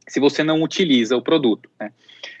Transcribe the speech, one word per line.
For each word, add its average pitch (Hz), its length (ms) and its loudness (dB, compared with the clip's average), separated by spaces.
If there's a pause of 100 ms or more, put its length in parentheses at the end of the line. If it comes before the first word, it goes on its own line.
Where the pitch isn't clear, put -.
se - 100 -4
você 143 240 2
não 156 200 0
utiliza 127 540 0
o 120 60 -2
produto, 139 560 0
né? 107 140 -10 (480)